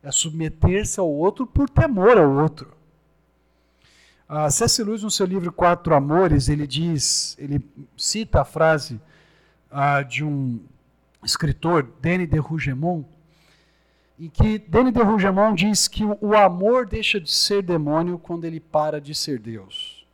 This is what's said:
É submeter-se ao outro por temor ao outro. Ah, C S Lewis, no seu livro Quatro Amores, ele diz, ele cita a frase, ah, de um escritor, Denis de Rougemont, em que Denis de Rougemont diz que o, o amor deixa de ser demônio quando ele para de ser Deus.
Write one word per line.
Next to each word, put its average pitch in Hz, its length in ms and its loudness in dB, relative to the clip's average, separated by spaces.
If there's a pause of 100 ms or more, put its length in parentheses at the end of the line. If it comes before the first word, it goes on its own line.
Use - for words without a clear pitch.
É 143 80 -14
submeter-se 160 880 -2
ao 185 100 0
outro 175 380 -2
por 285 240 -2
temor 233 480 4
ao 156 100 8
outro. 151 440 0 (1600)
Ah, 151 220 -2
C 226 140 0
S 233 180 0
Lewis, 214 220 -4
no 214 80 -4
seu 202 120 0
livro 180 280 -4
Quatro 175 420 2
Amores, 147 540 4
ele 147 180 0
diz, 151 720 -2
ele 143 260 -4 (320)
cita - 440 -2
a 139 40 2
frase, 156 560 0 (680)
ah, 143 320 0
de 139 220 -6
um 135 360 -4 (600)
escritor, 160 680 -2 (120)
Denis 175 280 -2
de 156 100 0
Rougemont, 151 680 -4 (1120)
em 165 100 -16
que 214 300 2
Denis 226 340 0
de 233 100 2
Rougemont 202 520 2
diz 190 320 0
que - 180 -4
o, 208 160 -2
o 208 140 0
amor 208 500 4
deixa 208 360 -4
de 151 100 -10
ser 202 320 0
demônio 170 560 -2
quando 170 260 -10
ele 160 140 -8
para 151 420 -4
de 143 140 -14
ser 143 240 -4
Deus. 107 760 -14